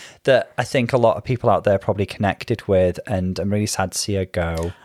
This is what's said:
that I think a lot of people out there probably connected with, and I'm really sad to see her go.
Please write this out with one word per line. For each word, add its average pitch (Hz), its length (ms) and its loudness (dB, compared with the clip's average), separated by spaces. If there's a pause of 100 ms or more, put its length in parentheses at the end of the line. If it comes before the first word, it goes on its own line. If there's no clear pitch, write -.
(240)
that 127 340 2
I 127 60 2
think 117 300 0
a 131 40 4
lot 113 200 4
of 104 60 -10
people 123 260 0
out 92 160 4
there 101 120 4
probably 98 280 -2
connected - 600 -4
with, 92 300 4 (100)
and 92 320 -2
I'm 98 120 -2
really 104 140 0
sad 95 260 -2
to - 60 -8
see - 160 -4
her 95 120 0
go. 85 460 -4 (140)